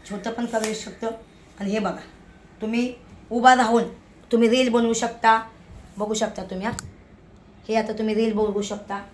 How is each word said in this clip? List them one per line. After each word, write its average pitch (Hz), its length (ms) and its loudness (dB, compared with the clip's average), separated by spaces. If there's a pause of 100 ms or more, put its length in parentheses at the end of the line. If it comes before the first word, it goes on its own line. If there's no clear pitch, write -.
(100)
छोटं 208 220 -6
पण 233 140 -4
करू 220 280 -4
शकतो. 220 320 -10 (540)
आणि 196 100 -4
हे 214 80 0
बघा, 185 220 -4 (640)
तुम्ही 233 320 -2 (360)
उभा 240 240 8
राहून 226 300 4 (480)
तुम्ही 233 160 4
रील 254 200 4
बनवू 233 240 2
शकता. 226 560 2 (480)
बघू 208 180 -4
शकता 214 300 -4
तुम्ही, 185 220 -8
हा, 240 60 -2 (960)
हे 214 60 -2
आता 220 180 0
तुम्ही 220 220 -2
रील 220 180 2
बघू 208 300 0
शकता. 202 320 -8 (200)